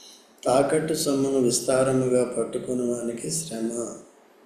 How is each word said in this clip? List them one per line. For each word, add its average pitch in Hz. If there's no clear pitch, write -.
తాకట్టు 143
సొమ్మును 135
విస్తారముగా 127
పట్టుకుని 120
వానికి 117
శ్రమ, 113